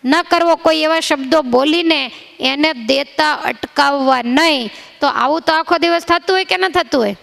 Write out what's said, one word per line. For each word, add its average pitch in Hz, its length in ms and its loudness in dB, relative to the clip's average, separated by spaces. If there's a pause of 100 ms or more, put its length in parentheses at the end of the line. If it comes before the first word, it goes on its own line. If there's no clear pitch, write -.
ન 311 180 2
કરવો. 339 340 2
કોઈ 320 260 0
એવા 320 180 0
શબ્દો 302 420 0
બોલીને 285 680 0 (300)
એને 285 320 0
દેતા 269 600 -2
અટકાવવા 269 920 -2
નહીં. 262 480 0 (300)
તો 294 60 0
આવું 277 340 0
તો 320 120 0
આખો 320 260 0
દિવસ 339 240 0
થતું 349 340 0
હોય 381 80 0
કે 370 120 -4
ન 370 120 -2
થતું 294 320 0
હોય? 202 220 -2